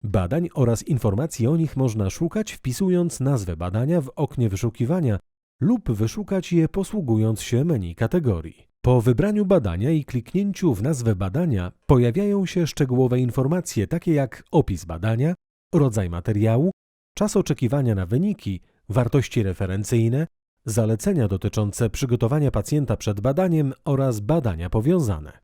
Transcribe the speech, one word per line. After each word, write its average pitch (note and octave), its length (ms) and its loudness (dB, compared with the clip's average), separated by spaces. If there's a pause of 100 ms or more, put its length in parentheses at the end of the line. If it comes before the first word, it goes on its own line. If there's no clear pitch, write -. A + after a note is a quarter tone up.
Badań G#2+ 500 -2
oraz A#2+ 340 0
informacji A#2 600 0
o D#3+ 100 2
nich D#3+ 200 -2
można A2 320 0
szukać, G#3 420 -4
wpisując F3 680 -2
nazwę G#2+ 380 0
badania A2+ 440 0
w C3 140 -8
oknie C3 340 0
wyszukiwania A#2 720 0 (420)
lub G#3 300 0
wyszukać E3+ 640 -2
je, D#3+ 160 4
posługując A#2 720 0
się B2 240 0
menu G2 300 -2
kategorii. A2 720 -2 (140)
Po B2 200 4
wybraniu G3 440 2
badania A#2+ 460 2
i D3+ 140 0
kliknięciu F3+ 680 -2
w G2 100 -2
nazwę B2 320 0
badania G2 560 -2 (140)
pojawiają F3 600 2
się E3+ 220 -2
szczegółowe B2+ 520 0
informacje, B2+ 680 -2
takie E3+ 260 -2
jak C#3 380 -2
opis G#2 340 0
badania, A2+ 500 -2 (380)
rodzaj A2+ 360 2
materiału, A2 640 0 (460)
czas G#3 200 0
oczekiwania C3 580 0
na F#2+ 100 -2
wyniki, A#2 560 -2 (280)
wartości A#2 540 2
referencyjne, A2 840 0 (380)
zalecenia A2+ 600 0
dotyczące G#2 640 -2
przygotowania B2+ 640 0
pacjenta A#2+ 460 -2
przed G2+ 240 -4
badaniem D3 520 2 (120)
oraz C3+ 340 0
badania G2+ 500 -2
powiązane. A2 640 0 (120)